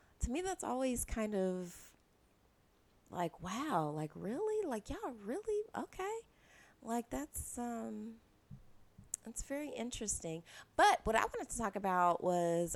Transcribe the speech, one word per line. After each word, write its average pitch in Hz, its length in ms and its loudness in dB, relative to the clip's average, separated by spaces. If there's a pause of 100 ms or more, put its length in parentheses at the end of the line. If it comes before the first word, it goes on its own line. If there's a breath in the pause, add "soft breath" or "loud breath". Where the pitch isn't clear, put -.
(220)
To 240 100 0
me, 302 100 0
that's 370 220 -2
always 254 420 2
kind 214 300 -2
of 185 400 2 (1400)
like, 175 300 -2
"Wow, 185 540 0
like, 156 200 -4
really? 370 520 -2
Like, 226 220 -4
y'all 339 240 -6 (100)
really? 415 400 -2 (140)
Okay." 392 400 -4 (640 soft breath)
Like, 233 280 -2
that's, - 480 -6
um, 226 560 -6 (1120)
that's - 180 -10
very 285 260 -4
interesting. 196 760 -4 (320 loud breath)
But 403 300 8
what 220 100 4
I 220 40 8
wanted 262 300 0
to - 80 -6
talk 214 180 -2
about 180 480 6
was 170 520 4